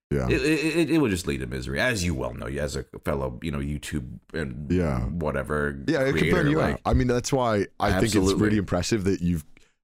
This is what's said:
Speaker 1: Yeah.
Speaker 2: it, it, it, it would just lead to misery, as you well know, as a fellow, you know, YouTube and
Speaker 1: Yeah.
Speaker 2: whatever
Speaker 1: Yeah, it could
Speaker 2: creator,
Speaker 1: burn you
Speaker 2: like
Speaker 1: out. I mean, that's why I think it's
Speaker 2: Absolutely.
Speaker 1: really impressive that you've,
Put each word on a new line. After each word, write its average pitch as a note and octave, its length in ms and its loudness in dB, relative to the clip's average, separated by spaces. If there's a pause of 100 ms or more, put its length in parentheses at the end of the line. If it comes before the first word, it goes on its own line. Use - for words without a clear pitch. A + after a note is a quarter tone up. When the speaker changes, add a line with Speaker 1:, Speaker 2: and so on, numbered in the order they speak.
Speaker 1:
Yeah. - 180 0
Speaker 2:
it, B2+ 140 2
it, D3+ 340 0
it, E3 160 2
it E3 60 4
would C3+ 140 4
just F2 160 -2
lead C#2+ 120 -2
to B1+ 80 -6
misery, C2 320 -6
as A2+ 240 0
you F2 100 0
well B1 200 -4
know, A#1+ 140 -10
as C#2 280 -4
a C2+ 80 -6 (220)
fellow, C2+ 360 -4
you E2 100 -4
know, C#2+ 80 -4
YouTube C#2+ 460 -6 (280)
and C#2+ 360 -6
Speaker 1:
Yeah. D2+ 360 2
Speaker 2:
whatever D2 840 -2
Speaker 1:
Yeah, C#3 140 0
it C3+ 100 2
could D#2+ 80 0
Speaker 2:
creator, - 240 2
Speaker 1:
burn C#3+ 80 2
you D#3 60 2
Speaker 2:
like C3 160 0
Speaker 1:
out. - 120 -8
I A#2 80 2
mean, B2+ 140 4
that's B2 240 0
why A#2 360 2 (120)
I G2+ 120 2
think F#2+ 120 4
it's G#2+ 140 2
Speaker 2:
Absolutely. F#2+ 260 4
Speaker 1:
really G#2 140 4
impressive F#2 480 0
that F#2 160 2
you've, F2 240 0 (380)